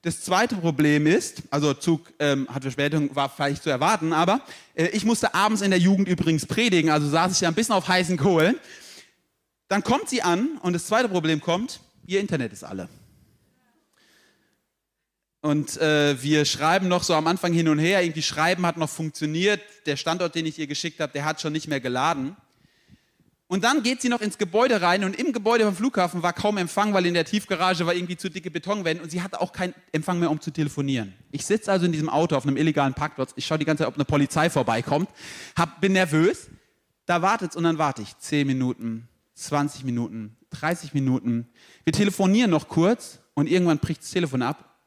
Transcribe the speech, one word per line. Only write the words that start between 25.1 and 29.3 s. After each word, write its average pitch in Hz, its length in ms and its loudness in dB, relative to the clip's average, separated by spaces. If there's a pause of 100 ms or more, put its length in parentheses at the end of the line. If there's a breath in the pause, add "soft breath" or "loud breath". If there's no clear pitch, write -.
im 262 160 -2
Gebäude 220 320 2
vom 202 100 2
Flughafen 180 480 -2
war 170 120 0
kaum 208 240 0
Empfang, 202 340 0
weil 185 140 2
in 175 80 2
der 165 100 2
Tiefgarage 180 640 0
war 175 80 0
irgendwie 180 240 -4
zu 185 100 -8
dicke 175 220 -10
Betonwände 175 520 -4
und 170 60 -12
sie 170 140 -6
hatte 190 180 -8